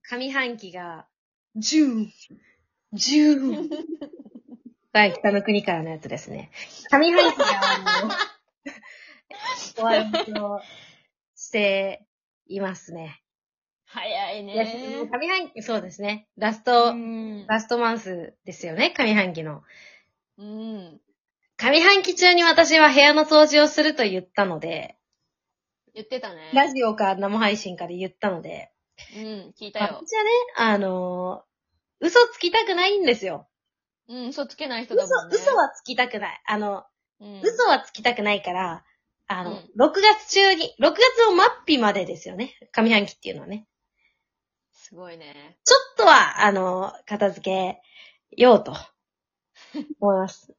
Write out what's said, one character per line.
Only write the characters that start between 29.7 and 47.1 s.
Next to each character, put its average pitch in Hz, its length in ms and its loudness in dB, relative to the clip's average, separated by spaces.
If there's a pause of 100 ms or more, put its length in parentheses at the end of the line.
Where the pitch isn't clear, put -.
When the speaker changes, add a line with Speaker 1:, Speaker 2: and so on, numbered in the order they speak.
Speaker 2:
た 208 140 -4
よ。 - 180 -12
Speaker 1:
私 440 120 -8
は 427 80 0
ね、 427 60 0 (260)
あ 220 220 2
の、 185 680 -6 (560)
嘘 349 180 2 (100)
つ - 100 -18
き 349 120 -2
た 440 140 2
く 392 100 -2
な 359 120 0
い 403 120 0
ん 370 60 -2
で 247 100 2
す 208 100 -8
よ。 - 240 -10 (600)
Speaker 2:
う 233 60 -20
ん、 247 160 -12
嘘 285 160 -8
つ - 100 -20
け 302 100 -10
な 240 140 -8
い 254 40 -10
人 - 120 -6
だ 554 100 2
も 508 220 -2
ん - 20 -20
ね。 381 60 0
Speaker 1:
嘘、 554 160 0
嘘 466 40 0
は 285 140 2
つ - 120 -20
き 254 120 -12
た 247 140 0
く 233 100 -10
な 180 160 -10
い。 - 100 -20
あ 214 140 -4
の、 202 260 -6 (360)
Speaker 2:
う 202 40 -20
ん。 202 160 -20
Speaker 1:
嘘 453 280 -2
は - 120 2
つ - 120 -20
き 214 100 -16
た 240 120 0
く 220 80 -8
な 208 120 -2
い 202 80 -4
か 180 100 -6
ら、 180 320 -6 (440)
あ 185 160 -8
の、 175 80 -8
Speaker 2:
う - 20 -12
ん。 - 220 -18
Speaker 1:
六 311 260 4
月 427 300 4
中 381 220 4
に、 330 260 -6
六 330 180 2
月 466 320 4
の 359 100 4
末 370 360 2
日 - 20 2
ま 214 140 2
で 190 120 -4
で 175 120 -10
す - 120 -18
よ 180 60 -14
ね。 233 240 -10 (140)
上 226 180 2
半 202 160 2
期 - 60 -12
っ - 40 -20
て - 120 -16
い - 40 -8
う - 40 -14
の - 60 -16
は - 40 -20
ね。 214 200 -14 (1080)
Speaker 2:
す - 220 -20
ご 175 160 -18
い 170 60 -20
ね。 147 480 -20
Speaker 1:
ち - 80 4
ょ - 40 10 (160)
っ - 40 -20
と 440 80 2
は、 214 400 6
あ 202 80 4
の、 185 400 -4 (140)
片 208 240 -2